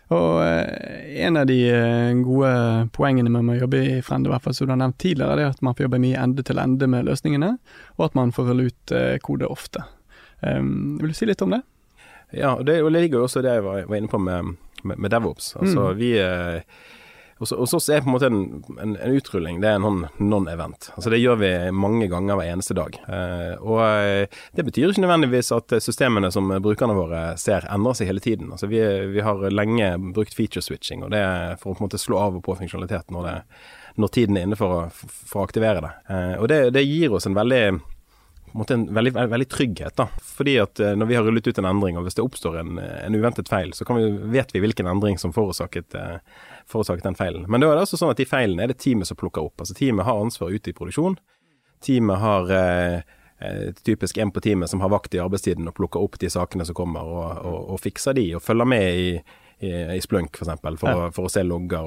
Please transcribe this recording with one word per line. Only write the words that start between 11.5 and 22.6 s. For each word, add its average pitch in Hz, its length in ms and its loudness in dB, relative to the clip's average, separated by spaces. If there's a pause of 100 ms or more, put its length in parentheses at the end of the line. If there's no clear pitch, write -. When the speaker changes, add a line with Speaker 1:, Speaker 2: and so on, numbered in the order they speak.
Speaker 1:
det? 240 80 0 (720)
Speaker 2:
Ja, 131 240 0
og 127 100 -4
det, 160 160 4
og 156 100 4
det 170 120 4
ligger 135 160 2
jo 127 80 2
også 127 160 0
det 127 160 2
jeg 98 80 -2
var, 95 160 -4
var 104 160 -2
inne 107 160 -4
på - 40 2
med, 90 360 -2 (260)
med, - 160 -6
med 101 140 -2
DevOps. 113 480 -2
Altså, 127 320 2
Speaker 1:
Mm. 101 80 -4
Speaker 2:
vi... 120 180 2
Eh, 87 440 -2 (760)
hos, 113 140 -6
hos 123 240 0
oss - 160 -2
er 147 80 4
på 127 80 -2
en 123 60 4
måte 131 160 4
en, 92 320 -2 (180)
en, 104 160 -4
en 123 160 0
utrulling, 87 480 -2
det 107 80 4
er 107 80 4
en 98 80 2
sånn 95 220 0 (180)
non-event. 85 600 -2 (100)
Altså, 104 160 -2
det 117 80 4
gjør 120 160 6
vi 98 140 4 (200)
mange 101 380 2
ganger 95 300 0
hver 85 100 -2
eneste 90 260 -4